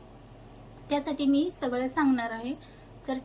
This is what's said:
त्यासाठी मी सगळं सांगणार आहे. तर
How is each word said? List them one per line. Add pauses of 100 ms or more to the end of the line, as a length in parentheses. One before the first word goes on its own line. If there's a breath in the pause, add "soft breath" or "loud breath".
(920)
त्यासाठी
मी
सगळं
सांगणार
आहे. (540 loud breath)
तर